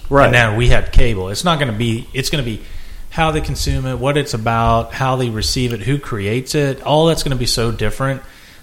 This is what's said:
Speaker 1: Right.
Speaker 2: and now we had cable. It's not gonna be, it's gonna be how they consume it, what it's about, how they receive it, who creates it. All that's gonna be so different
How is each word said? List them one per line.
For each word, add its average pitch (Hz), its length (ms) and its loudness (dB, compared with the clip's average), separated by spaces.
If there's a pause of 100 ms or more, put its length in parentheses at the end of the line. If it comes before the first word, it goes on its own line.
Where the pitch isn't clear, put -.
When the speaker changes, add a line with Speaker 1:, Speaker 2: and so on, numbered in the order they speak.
Speaker 1:
Right. 139 160 4
Speaker 2:
and 123 80 4
now 113 240 2
we 123 120 4
had - 220 6
cable. 101 380 6
It's 104 140 -6
not 165 160 0
gonna 139 120 -2
be, 113 420 -4
it's - 180 -4
gonna 151 100 -2
be 113 220 -8 (480)
how 160 180 0
they 156 120 -2
consume 135 440 -4
it, 127 140 -4
what 143 180 0
it's 139 160 -2
about, 113 580 0
how 131 260 -2
they 127 120 -2
receive 117 420 -2
it, 110 100 -6
who 135 180 -2
creates 117 560 -4
it. 139 260 -2
All 151 240 2
that's 160 160 2
gonna 139 140 -2
be 123 100 -4
so 113 260 -2
different 123 520 -4 (400)